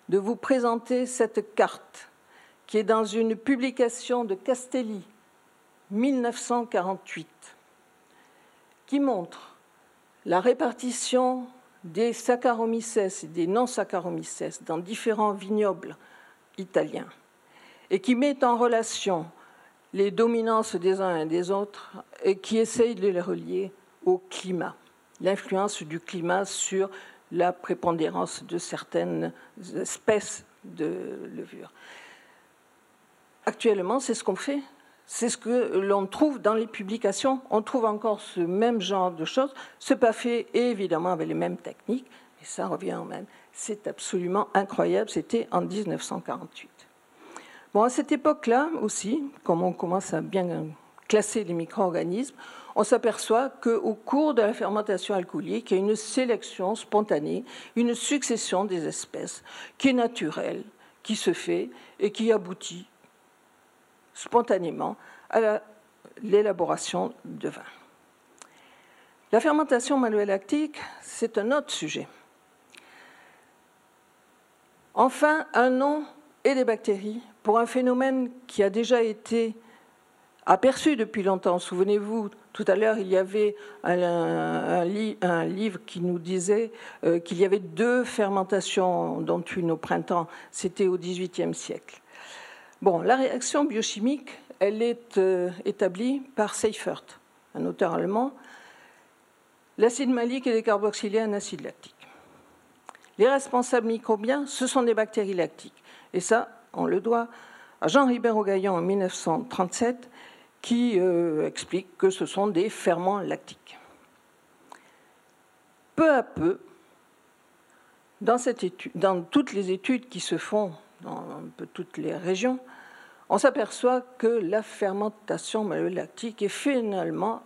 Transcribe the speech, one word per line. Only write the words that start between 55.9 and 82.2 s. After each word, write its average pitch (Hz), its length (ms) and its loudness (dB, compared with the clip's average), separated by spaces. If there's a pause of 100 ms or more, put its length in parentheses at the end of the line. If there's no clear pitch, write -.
sélection 214 800 -2
spontanée, 202 680 0 (300)
une 240 200 2
succession 233 720 0
des 175 220 -2
espèces - 560 -10 (340)
qui 269 120 2
est 262 40 6
naturelle, - 720 -2 (400)
qui 220 140 -4
se - 160 0
fait 180 380 -2 (280)
et 208 140 0
qui 220 180 0
aboutit 180 560 -2 (1300)
spontanément 185 800 0 (340)
à 226 100 4
la, 214 220 2 (600)
l'élaboration 185 920 0 (120)
de 160 240 -10
vin. - 160 -12 (1700)
La 220 80 6
fermentation 294 560 2
malolactique, 220 800 0 (220)
c'est - 380 -4
un 220 140 0
autre 285 180 0
sujet. - 360 -6 (3000)
Enfin, 294 600 4
un 254 160 6
nom 285 340 2 (400)
et 277 100 4
des 254 100 4
bactéries 214 560 -2 (220)
pour 220 160 4
un 233 80 4
phénomène 254 640 2 (160)
qui - 160 0
a 196 80 4
déjà 233 320 4
été 226 520 0 (920)
aperçu 262 500 6
depuis 214 260 -2
longtemps. 180 360 2
Souvenez-vous, 202 720 0 (220)